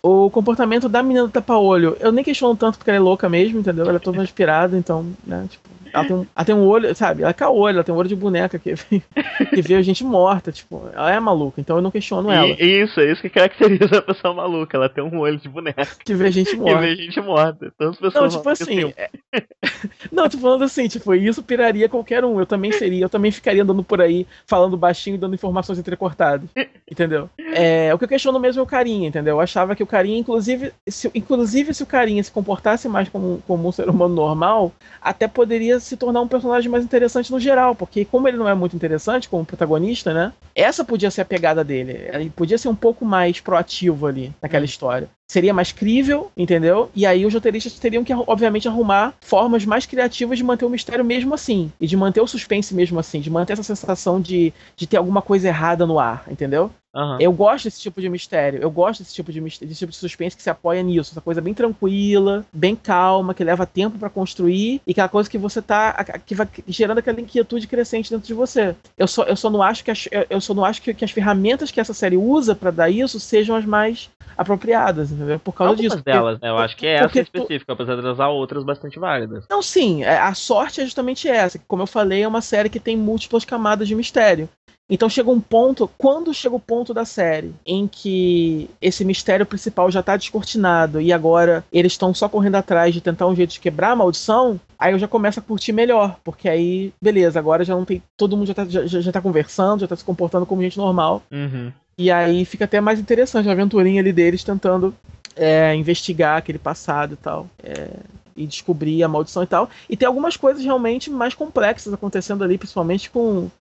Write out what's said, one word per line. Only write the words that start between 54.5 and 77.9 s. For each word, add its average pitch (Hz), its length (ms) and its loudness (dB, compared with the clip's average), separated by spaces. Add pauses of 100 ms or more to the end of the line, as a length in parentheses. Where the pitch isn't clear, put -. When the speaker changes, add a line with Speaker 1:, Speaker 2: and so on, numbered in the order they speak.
Speaker 1:
de 170 120 -10
ter 214 100 0
alguma 185 240 2
coisa 190 260 0
errada 170 400 2
no 160 120 2
ar, 120 320 -2
entendeu? 143 400 -2 (260)
Speaker 2:
Aham. 143 240 -4
Speaker 1:
Eu 170 100 6
gosto 202 340 2
desse 220 180 -8
tipo 196 180 -10
de 185 80 -4
mistério. 151 540 -2
Eu 160 80 0
gosto 185 320 0
desse - 120 -20
tipo 170 160 -10
de 156 80 -10
mis-, 160 200 -10
desse 156 220 -14
tipo 165 120 -8
de - 60 -20
suspense 175 360 -8
que - 80 -20
se - 60 -4
apoia 175 340 -2
nisso. 170 300 0
Essa 160 80 -14
coisa 165 220 -4
bem 180 100 -4
tranquila, 202 960 0
bem 180 240 0
calma, 190 600 2
que 185 100 -4
leva 175 220 0
tempo 214 320 -4
pra 208 100 -8
construir. 196 800 -2
E - 60 -2
aquela 185 180 2
coisa 208 180 0
que - 80 -8
você 208 240 -4
tá, 214 300 2
a, - 100 -6
a, - 180 -8
que - 160 -10
vai 202 140 -4 (180)
gerando 208 320 0
aquela 233 220 -4
inquietude 233 480 -2
crescente 233 420 -4
dentro 220 160 -6
de 233 60 -8
você. 220 420 0 (220)
Eu 190 100 2
só, - 180 0
eu 202 120 0
só 220 140 -2
não 208 120 2
acho 214 220 0
que - 60 -4
as, - 200 -6
eu, 202 200 0
eu 196 100 0
só 196 140 -4
não 196 100 0
acho 214 160 0
que, 226 140 -4
que 226 100 -4
as 196 60 -4
ferramentas 208 600 0
que - 100 -4
essa 220 120 -4
série 185 240 0
usa 226 380 2
pra 190 160 -2
dar 165 180 2
isso 226 320 0
sejam 214 340 0
as 220 120 -2
mais 214 420 0 (280)
apropriadas, 190 760 0
entendeu? 147 260 -4
Por 180 140 -8
causa 185 200 2
Speaker 2:
Algumas 220 100 0 (100)
Speaker 1:
disso. 196 100 -4
Porque 139 140 -4
Speaker 2:
delas, 113 240 0
né? 117 80 -6
Eu 113 100 0
acho 113 180 -2
que - 100 -6
é 156 80 2
essa 147 100 4
Speaker 1:
porque 202 160 0
Speaker 2:
em - 40 0
Speaker 1:
tu - 140 -12
Speaker 2:
específico, 147 340 -6
apesar 123 240 -4